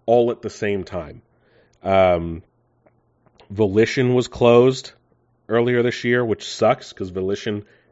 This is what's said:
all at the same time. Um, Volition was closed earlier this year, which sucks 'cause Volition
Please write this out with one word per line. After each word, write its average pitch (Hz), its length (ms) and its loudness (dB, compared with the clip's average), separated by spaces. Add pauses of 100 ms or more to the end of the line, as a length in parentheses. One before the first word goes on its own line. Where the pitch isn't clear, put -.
all 120 240 2
at - 100 -8
the 104 100 -10
same 101 340 -6
time. - 360 -14 (640)
Um, 87 600 0 (1080)
Volition 110 640 0
was 123 140 0
closed 123 640 2 (560)
earlier 120 340 0
this 120 200 -4
year, 123 220 0
which 110 240 -4
sucks - 440 -2
'cause 95 180 -10
Volition 101 560 -6 (260)